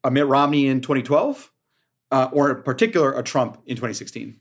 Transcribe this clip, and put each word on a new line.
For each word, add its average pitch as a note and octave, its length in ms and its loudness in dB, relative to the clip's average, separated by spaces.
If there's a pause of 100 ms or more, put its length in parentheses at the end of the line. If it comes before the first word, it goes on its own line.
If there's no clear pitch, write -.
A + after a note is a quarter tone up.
a B2+ 80 2
Mitt C#3+ 140 2
Romney C#3+ 400 2
in C3 140 0
twenty C3 220 -2
twelve, C#3+ 480 -2 (640)
uh, C3 180 2
or C#3+ 200 2
in B2 120 -6
particular, C#3+ 500 0
a B2 100 -6
Trump B2 440 -4
in B2 100 -6
twenty A#2 180 -6
sixteen. A2+ 460 -14